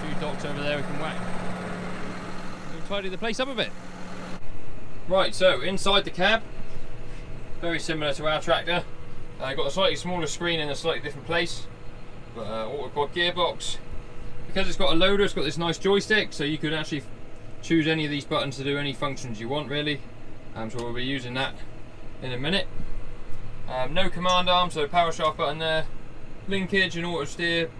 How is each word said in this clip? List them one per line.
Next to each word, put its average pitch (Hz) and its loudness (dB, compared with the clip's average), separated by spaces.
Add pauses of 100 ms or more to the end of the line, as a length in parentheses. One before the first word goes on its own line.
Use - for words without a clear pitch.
few 151 2
docks 147 -2
over 143 -2
there 147 0
we 143 -2
can 143 0
whack. 156 -2 (1600)
We'll 160 -2
tidy 196 -2
the 185 -4
place 220 -2
up 254 0
a 269 -6
bit. 208 0 (1400)
Right, 185 4
so 185 4
inside 196 4
the 165 -4
cab, 208 4 (1200)
very 165 0
similar 151 0
to 151 -2
our 156 2
tractor. 170 2 (560)
Uh, 135 -2
got 143 0
a - 2
slightly 180 2
smaller 175 -2
screen 165 -2
in 147 -2
a 139 -2
slightly 160 -2
different 143 -8
place. - 0 (680)
Got, - -8
uh, 113 -4
auto - -6
quad 143 -2
gearbox. 175 0 (680)
Because 190 4
it's - 4
got - 8
a - 8
loader, 202 6
it's - 2
got 156 0
this 147 -2
nice 165 0
joystick, 202 2
so 156 -2
you 151 -2
could 156 0
actually 151 -4 (580)
choose 160 4
any 160 2
of 147 -2
these 143 -2
buttons 143 -2
to 135 -6
do 143 0
any 143 -2
functions 127 -4
you 117 -6
want, 139 -4
really. 147 -2 (540)
Um, 113 -6
so 117 -4
we'll 120 -4
be 120 -2
using 131 -4
that 127 -2 (680)
in 127 -6
a 123 -4
minute. 165 0 (1040)
Um, 127 0
no 190 6
command 185 4
arm, 180 4
so 151 0
power 170 4
shaft 160 0
button 156 -2
there. 160 2 (600)
Linkage 190 0
and 170 -2
auto 170 -2
steer, 170 0 (120)